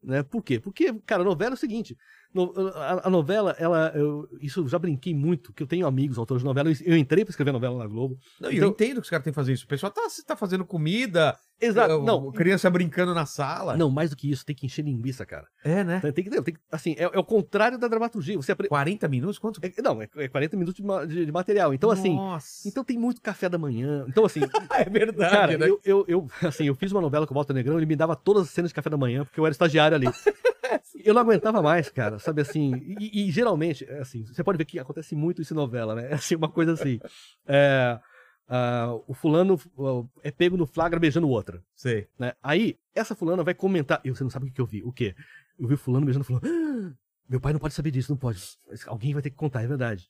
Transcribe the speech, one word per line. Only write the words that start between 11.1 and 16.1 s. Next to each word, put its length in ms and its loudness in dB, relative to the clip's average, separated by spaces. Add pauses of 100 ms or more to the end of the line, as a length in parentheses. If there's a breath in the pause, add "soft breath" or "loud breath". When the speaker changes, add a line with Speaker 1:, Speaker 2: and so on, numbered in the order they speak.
Speaker 1:
Exato, 360 4
Speaker 2:
é, 60 2
Speaker 1:
não. 300 0
Speaker 2:
criança 380 4
brincando 460 0
na 100 0
sala. 500 -6
Speaker 1:
Não, 140 4
mais 220 0
do 40 -10
que 140 -6
isso, 160 -4
tem 100 -6
que 120 -8
encher 180 -6
linguiça, 400 -6
cara. 220 -14 (160)
Speaker 2:
É, 200 0
né? 180 -2
Speaker 1:
Tem, 120 -2